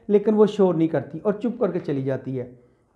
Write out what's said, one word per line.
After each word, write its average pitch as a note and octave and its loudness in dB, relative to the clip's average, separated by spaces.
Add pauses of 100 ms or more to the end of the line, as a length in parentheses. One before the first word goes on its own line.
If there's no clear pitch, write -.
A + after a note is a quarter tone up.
लेकिन G#3 2
वो G#3+ 6
शोर F#3+ 2
नहीं D#3+ 2
करती D#3+ -6
और G#3 0
चुप G#3+ -6
करके F3+ -2
चली C#3+ -4
जाती C3 -6
है, B2 -12 (340)